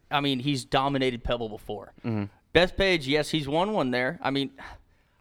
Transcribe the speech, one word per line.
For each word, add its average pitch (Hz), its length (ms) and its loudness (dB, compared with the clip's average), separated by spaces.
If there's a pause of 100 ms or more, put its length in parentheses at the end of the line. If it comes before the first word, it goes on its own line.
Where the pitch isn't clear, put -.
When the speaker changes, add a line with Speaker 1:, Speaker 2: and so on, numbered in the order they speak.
(100)
Speaker 1:
I 147 100 0
mean, 139 180 0
he's 131 260 0
dominated 135 580 0
Pebble 120 280 -2
before. 104 420 -12 (120)
Speaker 2:
Mm-hmm. 107 200 -2 (300)
Speaker 1:
Bethpage, 175 520 2
yes, 147 240 2
he's 151 160 -2
won 170 260 0
one 147 180 0
there. 127 320 -2
I 135 80 0
mean, 139 220 -2 (680)